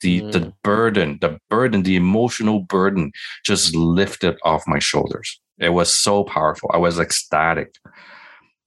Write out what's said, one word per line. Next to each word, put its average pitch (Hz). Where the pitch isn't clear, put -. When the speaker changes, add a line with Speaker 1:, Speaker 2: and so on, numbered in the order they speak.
Speaker 1:
the, 90
the 92
Speaker 2:
Mm. 95
Speaker 1:
burden, 107
the 80
burden, 110
the 92
emotional 107
burden 95
just 90
lifted 85
off 80
my 73
shoulders. -
It 85
was 87
so 101
powerful. 78
I 87
was 85
ecstatic. 80